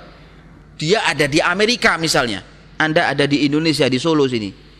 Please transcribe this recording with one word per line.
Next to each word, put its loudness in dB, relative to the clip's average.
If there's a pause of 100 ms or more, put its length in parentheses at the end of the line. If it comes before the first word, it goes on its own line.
(800)
dia 0
ada 0
di 0
Amerika 0
misalnya, -2 (400)
Anda 0
ada 0
di 0
Indonesia, 0
di 0
Solo 2
sini, -4 (300)